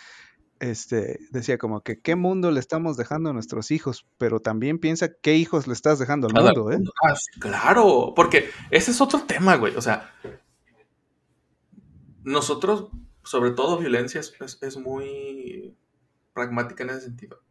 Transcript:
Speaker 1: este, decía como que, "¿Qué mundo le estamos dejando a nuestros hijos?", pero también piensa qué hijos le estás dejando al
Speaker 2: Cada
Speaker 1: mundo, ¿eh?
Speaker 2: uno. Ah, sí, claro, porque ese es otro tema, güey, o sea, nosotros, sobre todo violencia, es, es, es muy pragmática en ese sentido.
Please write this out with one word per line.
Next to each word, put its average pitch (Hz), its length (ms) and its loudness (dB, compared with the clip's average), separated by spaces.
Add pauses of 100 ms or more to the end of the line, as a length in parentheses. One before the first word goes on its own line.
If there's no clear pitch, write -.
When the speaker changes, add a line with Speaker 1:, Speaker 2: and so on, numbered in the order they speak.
(600)
Speaker 1:
este, 117 600 -4 (120)
decía 123 260 -2
como 110 240 -4
que, - 200 -8
"¿Qué 160 140 0
mundo 180 360 0
le 139 80 2
estamos 160 380 -4
dejando 156 340 -4
a - 20 -4
nuestros 117 380 -6
hijos?", 143 340 -4 (120)
pero 113 240 2
también 117 380 -2
piensa 160 300 0 (120)
qué 151 140 4
hijos 160 320 2
le 123 60 -4
estás 151 260 2
dejando 131 280 0
al 110 60 0
Speaker 2:
Cada 117 120 8
Speaker 1:
mundo, 110 260 4
¿eh? 160 60 0
Speaker 2:
uno. 190 140 -2 (120)
Ah, 147 120 4
sí, - 240 -12
claro, 202 760 4
porque 165 340 4 (220)
ese - 200 4
es 240 100 2
otro 277 220 2
tema, 185 320 4
güey, 113 200 0
o 117 60 -4
sea, - 300 -2 (2000)
nosotros, 147 680 0 (340)
sobre 123 280 2
todo 139 260 0
violencia, 127 440 -2
es, - 180 -14
es, 131 220 -16
es 135 160 -10
muy 135 1000 -12 (580)
pragmática 120 500 -6
en 127 80 -8
ese 131 100 -10
sentido. 120 500 -18